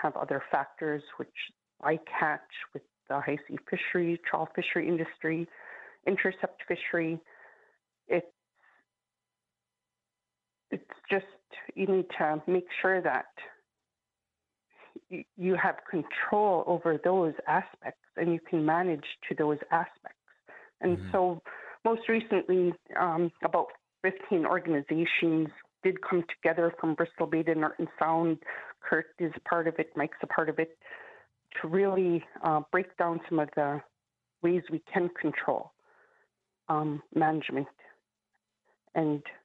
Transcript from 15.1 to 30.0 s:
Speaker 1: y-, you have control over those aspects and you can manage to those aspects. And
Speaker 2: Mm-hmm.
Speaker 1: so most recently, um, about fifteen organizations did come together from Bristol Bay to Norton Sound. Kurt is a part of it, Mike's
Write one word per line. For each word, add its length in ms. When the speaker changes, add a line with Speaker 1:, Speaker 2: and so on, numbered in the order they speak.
Speaker 1:
y-, 140
you 200
have 200
control 800
over 360
those 300
aspects 580
and 160
you 80
can 260
manage 380
to 80
those 220
aspects. 460
And 180
Speaker 2:
Mm-hmm. 140
Speaker 1:
so 300
most 240
recently, 640
um, 340
about 240
fifteen 440
organizations 1040
did 180
come 280
together 500
from 160
Bristol 320
Bay 160
to 120
Norton 340
Sound. 380
Kurt 260
is 160
a 140
part 180
of 120
it, 180
Mike's 260